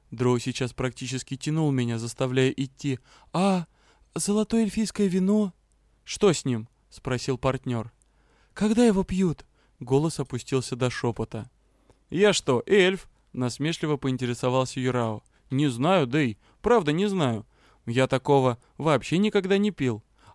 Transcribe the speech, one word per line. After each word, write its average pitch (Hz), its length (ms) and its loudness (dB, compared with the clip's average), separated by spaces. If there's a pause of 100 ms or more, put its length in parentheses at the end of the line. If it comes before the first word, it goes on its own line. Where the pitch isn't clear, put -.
(100)
Дроу 123 280 2
сейчас 123 360 -4
практически 127 640 -6
тянул 151 360 -2
меня, 117 260 -2
заставляя 131 520 0
идти. 135 500 -6 (320)
«А, 185 340 0 (480)
золотое 214 500 0
эльфийское 208 420 -2
вино?» 190 480 2 (500)
«Что - 280 2
с - 120 -6
ним?» 117 240 -4 (220)
спросил 127 480 -4
партнёр. 127 540 -4 (640)
«Когда 214 320 2
его 196 180 2
пьют?» 180 400 -2 (360)
Голос 135 380 0
опустился 127 580 -4
до 123 120 0
шёпота. 117 600 -6 (580)
«Я 190 240 4
что, 127 340 0
эльф?» 190 420 4 (240)
насмешливо 139 640 -2
поинтересовался 127 840 -2
Юрао. 120 420 -2 (280)
«Не 139 180 0
знаю, 143 380 2
Дэй, 123 320 0 (240)
правда 208 300 4
не 185 140 0
знаю. 139 380 -2 (400)
Я 127 220 2
такого 131 520 2 (200)
вообще 147 400 0
никогда 196 400 2
не 208 140 0
пил. 120 300 -4 (320)